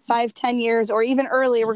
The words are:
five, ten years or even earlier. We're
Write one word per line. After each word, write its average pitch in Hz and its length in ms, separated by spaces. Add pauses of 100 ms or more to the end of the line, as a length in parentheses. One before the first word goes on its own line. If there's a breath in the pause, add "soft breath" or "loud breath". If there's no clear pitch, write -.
five, 233 280
ten 247 260
years 226 300
or 220 120
even 262 240
earlier. 247 400
We're 226 100